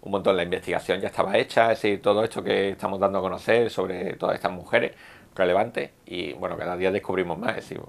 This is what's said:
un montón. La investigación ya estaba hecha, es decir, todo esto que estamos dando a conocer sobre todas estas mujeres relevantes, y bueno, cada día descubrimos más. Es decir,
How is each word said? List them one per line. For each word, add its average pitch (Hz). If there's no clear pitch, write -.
un 98
montón. 98
La 87
investigación 87
ya 98
estaba 95
hecha, 113
es 110
decir, 101
todo 104
esto -
que 98
estamos 95
dando 98
a 92
conocer 107
sobre 92
todas -
estas -
mujeres -
relevantes, 95
y 87
bueno, 87
cada 82
día 95
descubrimos 90
más. 82
Es -
decir, -